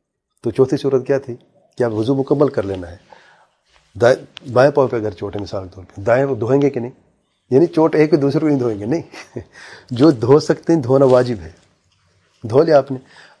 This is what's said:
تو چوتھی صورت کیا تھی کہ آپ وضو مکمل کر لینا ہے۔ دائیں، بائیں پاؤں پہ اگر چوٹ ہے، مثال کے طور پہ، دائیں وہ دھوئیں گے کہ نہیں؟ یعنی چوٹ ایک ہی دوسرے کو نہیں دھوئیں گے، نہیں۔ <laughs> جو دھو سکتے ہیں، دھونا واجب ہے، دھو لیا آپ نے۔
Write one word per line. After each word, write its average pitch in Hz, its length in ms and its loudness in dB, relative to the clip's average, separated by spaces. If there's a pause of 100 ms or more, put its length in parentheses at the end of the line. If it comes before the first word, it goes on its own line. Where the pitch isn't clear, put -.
(420)
تو 120 100 -4
چوتھی 131 260 0
صورت 131 300 -2
کیا 139 100 0
تھی 123 180 -10 (420)
کہ 123 60 -2
آپ 117 100 -2
وضو 110 220 -2
مکمل 139 340 -2
کر - 140 -4
لینا 92 280 -10
ہے۔ 92 60 -20 (1040)
دائیں، - 500 0
بائیں 127 200 4
پاؤں 139 160 0
پہ 120 80 -6
اگر 107 160 -6
چوٹ 101 240 -10
ہے، 101 60 -8
مثال 98 220 -10
کے 90 120 -20
طور 92 80 -20
پہ، - 180 -18
دائیں 117 240 0
وہ 139 100 -4
دھوئیں 127 260 0
گے 143 80 2
کہ 120 100 -4
نہیں؟ 117 120 -8 (580)
یعنی 139 160 4
چوٹ 160 300 0
ایک 156 180 2
ہی 165 40 4
دوسرے 139 220 0
کو 156 80 0
نہیں 147 120 0
دھوئیں 113 200 -4
گے، 104 60 -10
نہیں۔ 147 160 -4 (340)
<laughs> - 560 -18
جو 127 200 4
دھو 123 280 4
سکتے 156 340 -2
ہیں، 165 80 2
دھونا 135 240 2
واجب 123 360 2
ہے، 82 100 -18 (960)
دھو 131 140 4
لیا 160 140 4
آپ 131 140 0
نے۔ 131 60 -6 (420)